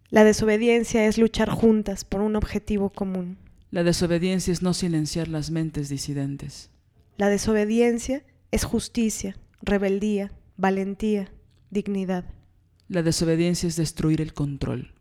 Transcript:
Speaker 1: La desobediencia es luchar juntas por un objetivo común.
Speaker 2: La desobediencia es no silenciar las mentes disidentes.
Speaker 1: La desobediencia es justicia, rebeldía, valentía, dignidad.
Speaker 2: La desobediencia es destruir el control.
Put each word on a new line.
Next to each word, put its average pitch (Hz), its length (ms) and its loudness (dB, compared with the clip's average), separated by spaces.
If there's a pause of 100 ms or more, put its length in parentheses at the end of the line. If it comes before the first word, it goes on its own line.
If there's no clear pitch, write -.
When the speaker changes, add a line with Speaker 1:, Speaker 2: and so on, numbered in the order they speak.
Speaker 1:
La 214 140 8
desobediencia 220 800 4
es 214 120 2
luchar 226 320 2
juntas 214 560 2
por 196 160 -4
un 214 160 0
objetivo 208 520 -2
común. 185 480 -6 (320)
Speaker 2:
La 175 140 0
desobediencia 175 720 0
es 160 80 -4
no 180 120 0
silenciar 165 540 -2
las 151 240 -6
mentes 156 380 -4
disidentes. 139 800 -8 (480)
Speaker 1:
La 202 120 2
desobediencia 226 920 0 (280)
es - 120 0
justicia, 220 720 -4 (240)
rebeldía, 202 720 0 (240)
valentía, 190 760 -2 (380)
dignidad. 190 540 -4 (680)
Speaker 2:
La 175 120 0
desobediencia 165 680 2
es 160 80 -2
destruir 156 440 0
el 156 140 -4
control. 139 680 -6